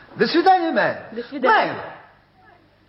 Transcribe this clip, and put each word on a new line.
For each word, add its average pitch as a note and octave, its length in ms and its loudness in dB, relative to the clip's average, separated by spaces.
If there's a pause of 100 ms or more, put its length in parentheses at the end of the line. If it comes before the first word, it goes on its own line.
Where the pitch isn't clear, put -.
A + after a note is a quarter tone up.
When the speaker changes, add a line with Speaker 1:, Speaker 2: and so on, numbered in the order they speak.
(160)
Speaker 1:
До A#3+ 100 2
свидания, E4+ 460 2
Майя. E3 400 -2
Speaker 2:
До A3+ 100 -10
свидания. C#4 500 0
Speaker 1:
Майя, - 220 -12 (960)